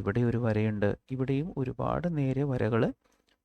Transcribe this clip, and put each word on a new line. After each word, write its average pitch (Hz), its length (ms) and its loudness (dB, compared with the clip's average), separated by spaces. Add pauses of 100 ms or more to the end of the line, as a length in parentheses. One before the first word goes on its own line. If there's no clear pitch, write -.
ഇവിടെ 101 200 0 (100)
ഒരു 113 140 0
വരയുണ്ട്, 107 440 2 (260)
ഇവിടെയും 135 340 -2 (120)
ഒരുപാട് 127 460 -2 (140)
നേരെ 135 320 0
വരകൾ 117 300 2 (640)